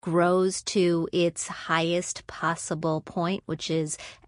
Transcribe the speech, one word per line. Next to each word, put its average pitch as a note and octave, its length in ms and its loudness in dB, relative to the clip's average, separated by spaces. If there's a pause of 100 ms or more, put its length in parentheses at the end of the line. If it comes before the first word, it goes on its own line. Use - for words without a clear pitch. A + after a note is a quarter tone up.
grows F3+ 640 4
to F3 500 2
its E3+ 340 0
highest E3+ 800 -2
possible D#3+ 760 -2
point, F3+ 440 -2
which - 240 -6
is D#3 260 0 (320)